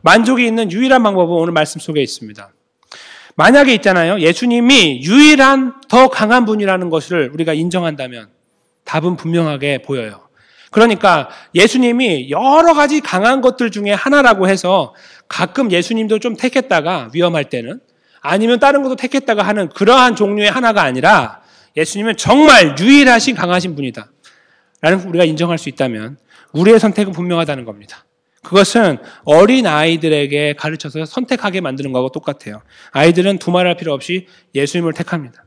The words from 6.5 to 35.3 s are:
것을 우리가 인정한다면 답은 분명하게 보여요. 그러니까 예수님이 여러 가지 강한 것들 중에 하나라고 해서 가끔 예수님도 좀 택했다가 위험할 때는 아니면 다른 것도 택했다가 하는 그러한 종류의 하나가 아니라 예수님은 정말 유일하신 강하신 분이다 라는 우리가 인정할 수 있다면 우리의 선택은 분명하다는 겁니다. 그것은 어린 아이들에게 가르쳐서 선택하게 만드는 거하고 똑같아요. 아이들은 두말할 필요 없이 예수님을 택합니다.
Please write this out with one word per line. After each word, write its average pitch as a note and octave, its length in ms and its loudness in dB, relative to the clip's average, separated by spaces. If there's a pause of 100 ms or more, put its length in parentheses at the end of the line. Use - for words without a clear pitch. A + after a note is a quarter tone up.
것을 D#3 420 -4
우리가 D#3+ 220 -4
인정한다면 D3+ 760 -6 (560)
답은 E3+ 320 -4
분명하게 D3 680 -4
보여요. A2+ 460 -12 (420)
그러니까 G3 580 2 (260)
예수님이 A3 760 0
여러 D4 440 2
가지 D4 260 0
강한 A#3 400 -2
것들 B3 300 0
중에 G3+ 220 -6
하나라고 A#3 560 2
해서 F3+ 460 -2 (340)
가끔 G#3 420 -4
예수님도 G#3+ 480 -2
좀 A#3 180 -6
택했다가 F3 760 -4
위험할 E3+ 300 -2
때는 B2+ 360 -12 (400)
아니면 G#3+ 380 0
다른 C#4 240 2
것도 C4 140 -4
택했다가 B3 460 -4
하는 G3 260 -2
그러한 A#3+ 480 2
종류의 G#3 340 0
하나가 A3+ 320 0
아니라 C3+ 580 0 (360)
예수님은 G3+ 400 -4
정말 A#3+ 600 4
유일하신 B3+ 560 4
강하신 F3 400 -4
분이다 B2 340 -12 (720)
라는 F3+ 280 0
우리가 E3+ 160 0
인정할 E3 340 -4
수 - 100 -12
있다면 B2 500 -8 (340)
우리의 G3 280 4
선택은 G3+ 320 -2
분명하다는 E3 520 -6
겁니다. G#2 400 -20 (380)
그것은 F#3+ 560 0 (260)
어린 G3+ 420 4
아이들에게 D3+ 880 -2
가르쳐서 D#3 500 -10
선택하게 G#3+ 560 -6
만드는 C#3 320 -8
거하고 B2+ 180 -4
똑같아요. A#2+ 520 -12 (280)
아이들은 E3+ 480 2
두말할 F3+ 380 -2
필요 E3 180 -8
없이 F3 320 -8 (280)
예수님을 D#3 380 -4
택합니다. D3+ 540 -10